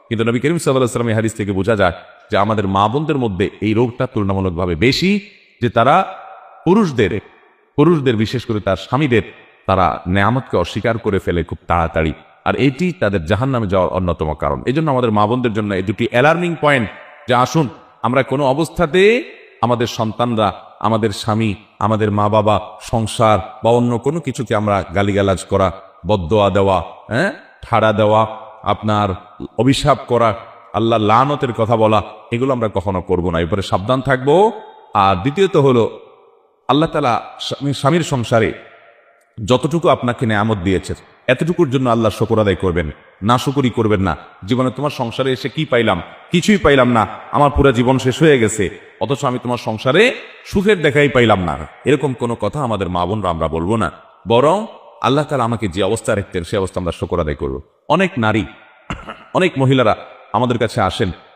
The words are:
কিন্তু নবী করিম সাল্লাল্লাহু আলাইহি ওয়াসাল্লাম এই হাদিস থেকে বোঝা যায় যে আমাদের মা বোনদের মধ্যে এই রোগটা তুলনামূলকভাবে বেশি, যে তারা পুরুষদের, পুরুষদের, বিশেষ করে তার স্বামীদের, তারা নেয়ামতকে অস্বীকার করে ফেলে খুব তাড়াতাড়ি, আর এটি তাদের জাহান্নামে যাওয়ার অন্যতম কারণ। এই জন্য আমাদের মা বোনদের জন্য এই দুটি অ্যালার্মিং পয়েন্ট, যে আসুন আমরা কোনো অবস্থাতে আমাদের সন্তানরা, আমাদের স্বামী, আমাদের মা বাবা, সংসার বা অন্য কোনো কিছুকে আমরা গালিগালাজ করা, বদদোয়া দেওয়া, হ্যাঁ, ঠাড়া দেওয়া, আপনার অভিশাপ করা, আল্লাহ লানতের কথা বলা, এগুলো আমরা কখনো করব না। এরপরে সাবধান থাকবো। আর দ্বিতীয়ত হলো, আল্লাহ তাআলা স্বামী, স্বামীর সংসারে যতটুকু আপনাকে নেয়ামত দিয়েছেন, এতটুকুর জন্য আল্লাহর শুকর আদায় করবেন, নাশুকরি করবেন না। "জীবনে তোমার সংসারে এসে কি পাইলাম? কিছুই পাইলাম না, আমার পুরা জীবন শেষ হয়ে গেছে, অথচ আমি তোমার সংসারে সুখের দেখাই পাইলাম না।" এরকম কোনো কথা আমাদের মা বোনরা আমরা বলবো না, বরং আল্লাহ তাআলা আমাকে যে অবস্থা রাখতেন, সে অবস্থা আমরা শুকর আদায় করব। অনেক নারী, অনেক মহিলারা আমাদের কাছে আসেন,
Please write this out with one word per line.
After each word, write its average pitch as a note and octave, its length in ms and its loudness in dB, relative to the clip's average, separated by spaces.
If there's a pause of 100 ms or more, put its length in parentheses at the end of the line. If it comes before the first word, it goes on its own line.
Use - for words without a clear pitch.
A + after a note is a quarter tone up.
কিন্তু A2+ 160 -2
নবী A#2 140 0
করিম - 20 -6
সাল্লাল্লাহু D3+ 280 0
আলাইহি C3 120 2
ওয়াসাল্লাম A#2 280 0
এই G#2+ 60 0
হাদিস A2 180 0
থেকে G2+ 180 -4
বোঝা G2 240 0
যায় F#2 160 2 (400)
যে G#2 60 0
আমাদের G#2 300 0
মা F#2+ 200 2
বোনদের D3 300 -2
মধ্যে G2+ 320 -2 (120)
এই G#2+ 120 0
রোগটা A#2+ 340 0
তুলনামূলকভাবে F#2+ 680 -2
বেশি, E3+ 540 0 (320)
যে A#2+ 80 0
তারা C#3+ 480 2 (480)
পুরুষদের, C3+ 540 2 (560)
পুরুষদের, C#3+ 400 4
বিশেষ A2 300 -2
করে G#2+ 140 -4
তার F#2+ 180 -2
স্বামীদের, B2+ 440 0 (460)
তারা F#2 400 2
নেয়ামতকে G2+ 500 0
অস্বীকার A2+ 400 -2
করে G2 220 -2
ফেলে F2 240 -2
খুব D#2+ 140 -10 (100)
তাড়াতাড়ি, E2 460 0 (320)
আর G2 100 0
এটি C#3+ 360 0
তাদের G2 340 -2
জাহান্নামে A2+ 420 0
যাওয়ার F2+ 240 2
অন্যতম E2 420 -2
কারণ। C#2+ 320 -4
এই - 80 0
জন্য D#3 180 -2
আমাদের B2 200 0
মা G#2 160 2
বোনদের A#2+ 260 -2
জন্য G#2 200 -2
এই F#2+ 100 -2
দুটি G#2 280 -2
অ্যালার্মিং E3 500 2
পয়েন্ট, C3+ 280 2 (380)
যে B2 60 0
আসুন B2+ 360 2 (320)
আমরা B2+ 220 0
কোনো C#3 220 -2
অবস্থাতে F3 800 2 (380)
আমাদের A#2 260 0
সন্তানরা, A2 640 -2 (260)
আমাদের A2 300 0
স্বামী, G#2+ 460 -2 (240)
আমাদের G#2+ 320 0
মা G#2 180 2
বাবা, G#2 320 2 (200)
সংসার A2 580 0 (240)
বা A2+ 80 4
অন্য A#2+ 260 2
কোনো D3+ 220 -4
কিছুকে A#2+ 360 -6
আমরা G2+ 280 0 (120)
গালিগালাজ G2 500 0
করা, F#2+ 260 0 (360)
বদদোয়া G2+ 420 2
দেওয়া, F#2+ 340 2 (240)
হ্যাঁ, D#3 260 -2 (280)
ঠাড়া A2 320 2
দেওয়া, G#2+ 340 4 (360)
আপনার G#2 460 0 (480)
অভিশাপ C3+ 400 2 (100)
করা, A2+ 280 2 (380)
আল্লাহ A2+ 260 0
লানতের A#2+ 540 2
কথা A2+ 220 0
বলা, A2 260 4 (300)
এগুলো B2+ 220 0
আমরা A2+ 200 -2
কখনো F#2 280 -4
করব F2+ 280 -2
না। E2 100 -2
এরপরে F2 220 -2
সাবধান A2 400 -2
থাকবো। C#3 500 2 (420)
আর G2 220 4
দ্বিতীয়ত C#3+ 420 0
হলো, B2+ 420 2 (680)
আল্লাহ D3+ 220 2
তাআলা C3+ 320 -2 (180)
স্বামী, - 340 -6
স্বামীর D#3+ 280 0
সংসারে A#2 520 0 (920)
যতটুকু D3+ 440 2
আপনাকে B2 360 0
নেয়ামত G#2+ 320 0
দিয়েছেন, F2+ 380 -2 (320)
এতটুকুর D#3+ 420 0
জন্য C3 200 0
আল্লাহর A2+ 280 2
শুকর A2 220 0
আদায় G2 160 2
করবেন, E2+ 360 -2 (320)
নাশুকরি B2 460 0
করবেন G#2+ 320 0
না। E2+ 160 -2 (280)
"জীবনে B2 260 0
তোমার C#3+ 200 -4
সংসারে C3 400 -4
এসে B2+ 180 -6
কি D#3 160 -6
পাইলাম? A2 360 2 (300)
কিছুই F#3+ 260 2
পাইলাম C3+ 340 4
না, G#2+ 160 2 (240)
আমার C#3+ 240 2
পুরা C#3 160 4
জীবন B2 260 2
শেষ B2+ 220 -2
হয়ে D3+ 200 6
গেছে, G2+ 300 0 (320)
অথচ C#3 240 -4
আমি B2 180 -2
তোমার B2 140 -4
সংসারে C3 580 0 (300)
সুখের G3+ 360 0
দেখাই D3 280 2
পাইলাম G#2+ 340 4
না।" D2+ 140 -2 (280)
এরকম C3+ 280 0
কোনো A#2 220 -4
কথা A2 280 -4
আমাদের G2 260 -4
মা F2 160 -2
বোনরা F#2+ 240 -2
আমরা D#2+ 180 0
বলবো E2+ 300 -2
না, F#2 140 -2 (360)
বরং D3+ 380 2 (360)
আল্লাহ C#3 240 0
তাআলা C3+ 180 -2
আমাকে A2+ 240 -2
যে F2+ 160 -4
অবস্থা A2 320 -2
রাখতেন, F#2 280 -4
সে G#2+ 140 -6
অবস্থা F#2 240 -4
আমরা E2+ 100 -4
শুকর F2 280 -4
আদায় D2+ 160 -2
করব। C#2 260 -6 (280)
অনেক F3+ 280 0
নারী, G#2+ 280 0 (880)
অনেক E3+ 240 0
মহিলারা C3 380 2 (380)
আমাদের A#2+ 240 0
কাছে A2+ 240 -2
আসেন, F#2+ 300 -2 (240)